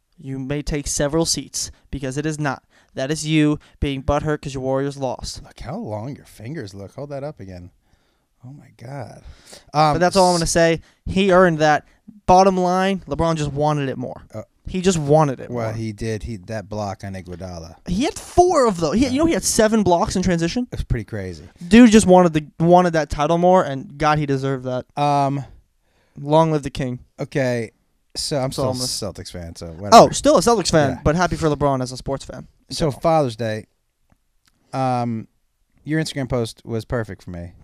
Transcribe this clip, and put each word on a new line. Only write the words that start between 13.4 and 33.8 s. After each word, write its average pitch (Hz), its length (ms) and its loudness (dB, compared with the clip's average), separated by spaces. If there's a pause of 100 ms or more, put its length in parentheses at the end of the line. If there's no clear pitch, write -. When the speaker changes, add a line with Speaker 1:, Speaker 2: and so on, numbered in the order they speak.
Speaker 1:
wanted 147 360 0
it 123 100 -6
more. - 240 -10 (100)
Speaker 2:
Uh, 107 100 -12 (220)
Speaker 1:
He 185 160 -8
just 180 180 2
wanted 147 420 2
it 110 100 -12
Speaker 2:
well, 117 200 -4
Speaker 1:
more. 110 60 -8
Speaker 2:
he 110 160 -6
did. 110 300 -6
He, 117 140 -10
that 101 320 -12
block 104 340 -8
on 98 120 -10
Iguodala. 87 600 -14 (120)
Speaker 1:
He 190 160 0
had 415 100 -4
four 349 520 2
of 190 120 0
those. 160 160 0
He 214 100 2
had, 262 80 0
Speaker 2:
Yeah. - 20 0
Speaker 1:
you 269 60 0
know, 330 60 2
he 330 60 2
had - 100 -2
seven 220 400 2
blocks 180 320 0
in 185 80 0
transition. 180 500 -2
Speaker 2:
It's - 120 -6
pretty 113 200 -4
crazy. 92 440 -10 (180)
Speaker 1:
Dude 226 240 10
just 202 160 8
wanted 180 280 8
the, 151 120 -2 (180)
wanted 175 280 6
that 151 180 -2
title 151 280 0
more, 180 260 6
and 139 340 -10
God, 151 200 2
he 151 80 -2
deserved 135 380 -2
that. 127 200 -4 (120)
Speaker 2:
Um, 139 480 0 (760)
Speaker 1:
Long 156 320 2
live 147 100 -2
the 135 80 -8
king. 123 300 -6 (180)
Speaker 2:
okay, 123 540 -4 (420)
so - 220 -6
I'm 123 140 -2
Speaker 1:
That's - 100 -10
all 131 140 -2
Speaker 2:
still 123 340 -8
a - 20 -12
Speaker 1:
I'm - 40 -12
gonna 92 100 -14
Speaker 2:
Celtics - 80 -18
fan, 85 240 -14
so 87 100 -14 (100)
Speaker 1:
Oh, 90 60 -16
Speaker 2:
whatever. 104 320 8
Speaker 1:
still 285 220 4
a 202 40 4
Celtics 202 300 0
fan, 151 220 4
Speaker 2:
Yeah. 127 100 -10
Speaker 1:
but 156 140 2
happy 175 200 0
for 160 120 0
LeBron 139 340 0
as 123 80 -8
a 131 60 -12
sports 139 280 -8
fan. - 220 -16 (240)
Speaker 2:
So 147 220 -2
Father's 156 440 0
Day, 110 300 -6 (1080)